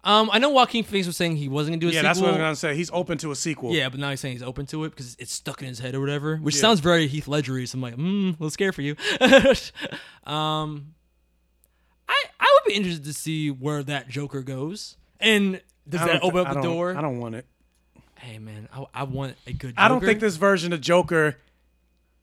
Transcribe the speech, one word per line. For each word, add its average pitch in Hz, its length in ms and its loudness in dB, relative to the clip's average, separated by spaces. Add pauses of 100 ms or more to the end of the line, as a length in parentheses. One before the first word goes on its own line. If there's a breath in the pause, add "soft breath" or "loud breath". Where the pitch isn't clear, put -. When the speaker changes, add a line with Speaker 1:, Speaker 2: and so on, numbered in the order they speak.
Speaker 1:
Um, 214 280 6
I 208 60 4
know 277 120 4
Joaquin 240 340 4
Phoenix 196 240 -2
was 170 80 -6
saying 170 220 0
he 143 100 -4
wasn't 147 240 -2
gonna 165 80 -4
do 170 80 0
a - 20 2
Speaker 2:
Yeah, 165 120 0
Speaker 1:
sequel. 147 60 4
Speaker 2:
that's 175 120 2
what 175 140 4
I'm 160 40 0
gonna 156 180 0
say. 147 200 -4
He's 165 160 -4
open 175 260 -2
to 151 140 -6
a - 40 -6
sequel. 151 380 -4
Speaker 1:
Yeah, 135 140 0
but 131 100 -8
now 143 120 -4
he's 135 100 -6
saying 131 160 -8
he's 120 80 -14
open 127 220 -8
to 156 180 -6
it 156 60 -6
because 123 280 -16
it's 120 140 -12
stuck - 280 -10
in 143 60 -10
his 123 140 -10
head 127 160 -6
or 135 40 -2
whatever, 143 360 -2
which 156 180 -2
Speaker 2:
Yeah. - 60 2
Speaker 1:
sounds 220 180 6
very 165 300 4
Heath 147 180 -6
Ledgery. 131 400 -2
So 123 100 -10
I'm 131 60 -6
like, 120 140 -10
"Mm, 185 320 -2
a - 40 0
little 156 180 -6
scared 190 260 -2
for 147 60 -8
you." 147 120 -4 (260 loud breath)
<laughs> - 1040 4
Um, 156 680 -4 (1120)
I, 554 140 0 (160)
I 554 240 6
would 480 60 -2
be 208 80 -2
interested 175 300 -2
to 151 80 -8
see 156 360 -4
where 143 320 -4
that 139 260 -6
Joker 139 340 -8
goes. 139 540 -8 (240)
And 202 400 4 (280)
does 160 140 -2
Speaker 2:
I 170 40 2
Speaker 1:
that 170 60 4
Speaker 2:
don't 165 80 2
thi-, 175 80 0
Speaker 1:
open 180 120 2
up 180 80 0
Speaker 2:
I 139 60 -2
Speaker 1:
the 139 60 0
Speaker 2:
don't, 170 140 0
Speaker 1:
door? 175 220 -2
Speaker 2:
I 147 40 -4
don't 139 180 -2
want 117 160 -8
it. 123 120 -12 (720)
Speaker 1:
Hey, 117 200 -16
man, 107 340 -16
I, 135 120 -12 (100)
I 127 100 -6
want 131 320 -6 (100)
a 127 80 -8
good 131 200 -8
Joker. - 60 -4
Speaker 2:
I 202 80 8
don't 254 160 4
think 214 160 4
this 208 160 0
version 175 380 2
of 160 80 -4
Joker 160 560 2 (840)